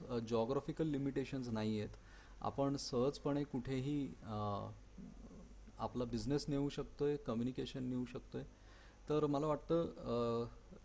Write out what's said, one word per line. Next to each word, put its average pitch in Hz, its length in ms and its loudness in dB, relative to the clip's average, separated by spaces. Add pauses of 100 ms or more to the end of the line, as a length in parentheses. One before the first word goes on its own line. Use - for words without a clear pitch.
(100)
अ, 123 80 0
geographical 117 680 2
limitations 139 640 0
नाही 110 300 2
आहेत. 104 120 -2 (500)
आपण 139 360 2
सहजपणे 143 680 2
कुठेही, 135 760 0
अ, 104 460 0 (1120)
आपला 123 260 -2
business 120 440 2
नेऊ 143 200 2
शकतोय, 143 480 0
communication 127 680 -2
नेऊ 127 200 -2
शकतोय. 123 380 -8 (680)
तर 151 180 6
मला 143 200 2
वाटतं, 165 380 4
अ, 117 640 0 (380)